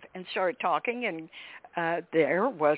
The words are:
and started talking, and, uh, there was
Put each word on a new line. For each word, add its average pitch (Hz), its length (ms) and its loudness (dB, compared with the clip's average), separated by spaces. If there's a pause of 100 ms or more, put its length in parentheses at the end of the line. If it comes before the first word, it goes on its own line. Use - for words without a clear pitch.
(140)
and 180 180 -10
started 185 280 -2
talking, 233 460 -2
and, 165 240 -6 (460)
uh, 170 260 -2 (120)
there 165 360 4
was 151 280 4